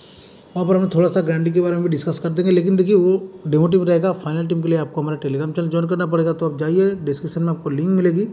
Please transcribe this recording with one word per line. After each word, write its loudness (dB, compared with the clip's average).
वहाँ -2
पर 4
हम 2
थोड़ा 4
सा 0
ग्रैंड 0
लीग 0
के 2
बारे 0
में 0
भी 0
डिस्कस -4
कर -4
देंगे, 0
लेकिन 2
देखिए 4
वो 0
डेमो 4
टीम 2
रहेगा। 2
final -6
team -2
के -4
लिए 2
आपको -6
हमारा -4
Telegram -4
channel -2
ज्वाइन 0
करना -2
पड़ेगा। 0
तो -4
आप -8
जाइए, 2
डिस्क्रिप्शन -6
में 0
आपको -6
link -2
मिलेगी, 2